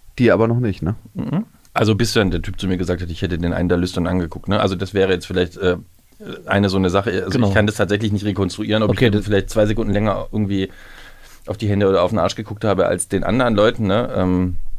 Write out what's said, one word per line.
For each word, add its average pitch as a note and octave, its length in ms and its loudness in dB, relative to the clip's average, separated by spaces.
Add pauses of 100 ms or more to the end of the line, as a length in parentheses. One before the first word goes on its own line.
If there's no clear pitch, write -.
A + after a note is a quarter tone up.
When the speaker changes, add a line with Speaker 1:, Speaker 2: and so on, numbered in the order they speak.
(180)
Speaker 1:
Die A#2 160 6
aber A2 160 4
noch A#2 100 0
nicht, A2 220 -2
ne? G#2 140 -2 (180)
Speaker 2:
Mhm. - 320 -4 (280)
Also G#2+ 220 2
bis A2 160 -2
dann G2 200 2
der F2 100 -2
Typ - 180 -8
zu F#2+ 80 -4
mir F#2 80 0
gesagt F2+ 260 -4
hat, E2 80 -8
ich E2+ 120 -8
hätte F2 160 -2
den E2+ 160 -2
einen F2 160 0
da F2 80 2
lüstern F2+ 300 -2
angeguckt, F2+ 420 -4
ne? G#2 100 2
Also G2 160 0
das F#2+ 180 -6
wäre F#2+ 200 2
jetzt F2+ 140 -4
vielleicht, F2+ 280 -2
äh, F2+ 220 0 (680)
eine G2+ 220 2
so F#2 80 0
eine F#2 140 2
Sache. G2 220 0
Also F#2+ 180 -4
Speaker 3:
Genau. A#2 180 2
Speaker 2:
ich F#2+ 60 2
kann G#2 120 4
das G#2+ 100 -2
tatsächlich G#2 360 0
nicht G#2 140 -2
rekonstruieren, G#2+ 580 -2
ob G#2 60 2
Speaker 3:
Okay, A#2+ 160 2
Speaker 2:
ich G#2+ 60 4
dann G#2 80 2
Speaker 3:
das G2+ 60 -4
Speaker 2:
vielleicht G2+ 240 0
zwei G#2+ 160 2
Sekunden G#2+ 280 -2
länger G#2 400 -2
irgendwie G2 360 -2 (760)
auf F#2+ 100 -8
die G#2 140 -4
Hände G2+ 180 4
oder F#2 160 4
auf F2+ 60 2
den G2 100 0
Arsch F2 160 0
geguckt A2 300 -8
habe F#2 220 2
als F#2 200 -2
den F#2+ 160 -2
anderen A#2 320 2
Leuten, G#2+ 320 2
ne? A2 260 0
Ähm, F#2 440 0 (220)